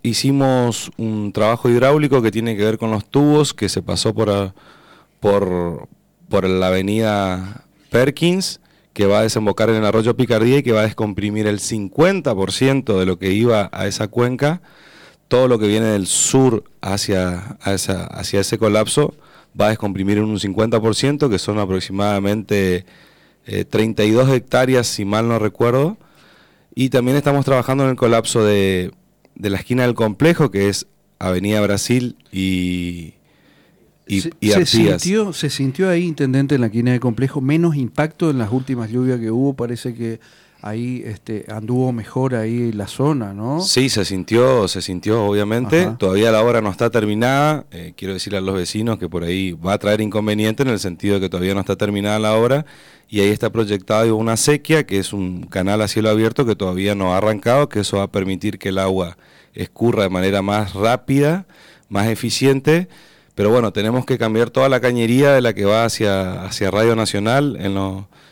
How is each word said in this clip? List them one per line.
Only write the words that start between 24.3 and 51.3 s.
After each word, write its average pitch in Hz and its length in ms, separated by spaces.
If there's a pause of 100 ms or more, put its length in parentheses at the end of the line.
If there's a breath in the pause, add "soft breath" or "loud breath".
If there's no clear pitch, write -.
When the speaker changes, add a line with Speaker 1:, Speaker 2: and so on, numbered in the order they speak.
Speaker 1:
hectáreas, 127 560
si - 180
mal 107 240
no 117 100
recuerdo. 123 580 (800 soft breath)
Y 131 140
también 127 280
estamos 143 280
trabajando 135 400
en 135 60
el 123 60
colapso 113 480
de, 95 480 (420)
de 101 160
la 98 80
esquina 123 260
del 120 100
complejo, 120 560
que 98 180
es - 180 (340)
Avenida 95 400
Brasil 110 560 (160)
y, 90 840 (920 soft breath)
y, 98 160
Speaker 2:
Se, 165 80 (100)
Speaker 1:
y 107 80
Speaker 2:
se 104 80
Speaker 1:
Artigas. - 460
Speaker 2:
sintió, 202 300
se 151 180
sintió 135 380
ahí, 175 160
intendente, 139 520
en 127 60
la 117 40
esquina 117 240
del 123 100
complejo, 127 400
menos 156 360
impacto 151 540
en 135 80
las 107 120
últimas 127 400
lluvias 123 300
que 113 100
hubo, 135 240
parece 120 400
que 113 240 (460 soft breath)
ahí, 120 400
este, 107 440
anduvo 123 440
mejor 127 420
ahí 117 380
la 101 140
zona, 127 480
¿no? 123 260
Speaker 1:
Sí, 135 300
se 101 140
sintió, 110 640
se 92 140
sintió, 104 460
obviamente. 104 560
Speaker 2:
Ajá. 120 160
Speaker 1:
Todavía 104 340
la 107 100
obra 117 200
no 104 80
está 117 180
terminada. 123 840
Eh, 85 260
quiero 95 180
decirle 95 240
a - 20
los 98 140
vecinos 107 440
que 87 100
por 85 160
ahí 92 280
va 85 220
a 107 40
traer 104 220
inconveniente 107 600
en 131 80
el 107 80
sentido 98 380
de 95 40
que 95 80
todavía 90 240